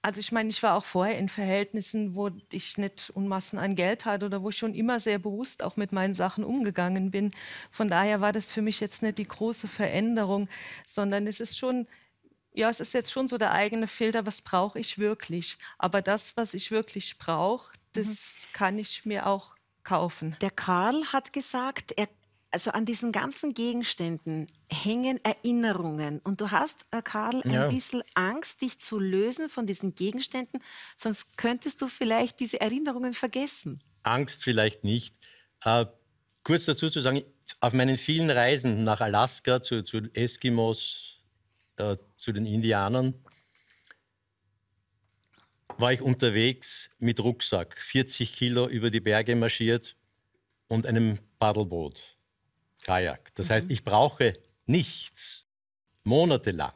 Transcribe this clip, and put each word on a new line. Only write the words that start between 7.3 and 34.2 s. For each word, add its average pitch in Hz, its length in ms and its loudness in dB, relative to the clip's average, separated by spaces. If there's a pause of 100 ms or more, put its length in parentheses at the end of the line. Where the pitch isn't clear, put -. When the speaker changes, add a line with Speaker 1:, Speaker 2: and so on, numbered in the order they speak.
Speaker 1:
Von 220 180 -2
daher 196 320 4
war 208 120 4
das 208 200 -4
für 220 120 -2
mich 214 160 -2
jetzt - 240 -4
nicht 214 160 -2
die 196 80 -6
große 185 400 -4
Veränderung, 202 840 0 (380)
sondern 202 400 0
es 208 120 -6
ist 226 160 -8
schon, 254 320 -2 (640)
ja, 220 200 2
es - 80 -6
ist - 160 -6
jetzt 240 160 0
schon 269 160 -2
so 247 100 -2
der 214 140 2
eigene 214 340 2
Filter, 220 400 0
was - 160 -6
brauche 196 380 0
ich - 180 -6
wirklich? 202 600 -4 (200)
Aber 185 240 2
das, 202 340 -2
was 226 200 -4
ich 196 160 -6
wirklich 214 480 -4
brauche, 175 520 -2 (220)
das 214 140 -2
Speaker 2:
Mhm. - 460 -8
Speaker 1:
kann 202 260 0
ich - 260 -8
mir 208 220 -2
auch 196 280 -2 (280)
kaufen. 165 580 -2
Speaker 2:
Der 196 100 0
Karl 214 520 2 (100)
hat 269 180 -2
gesagt, 262 680 -6
er, 208 100 0 (460)
also 180 180 -2
an 226 140 0
diesen 233 280 -2
ganzen 269 400 -2
Gegenständen 170 960 -4 (220)
hängen 240 540 -2
Erinnerungen. 180 960 0
Und 196 220 -4
du 208 100 -2
hast, 277 400 0
äh, 226 100 -2
Karl, 226 420 -2
ein - 80 2
Speaker 3:
Ja. 139 180 4
Speaker 2:
bisschen 247 340 0 (100)
Angst, 208 480 -2
dich 254 180 -6
zu 214 200 -6
lösen 208 480 0
von 240 180 -4
diesen 190 300 -4
Gegenständen, 254 680 -4 (360)
sonst - 400 -6
könntest 247 440 -2
du 269 60 -2
vielleicht 233 540 0
diese - 180 -4
Erinnerungen 247 540 -2
vergessen. - 680 -4 (220)
Speaker 3:
Angst 127 400 0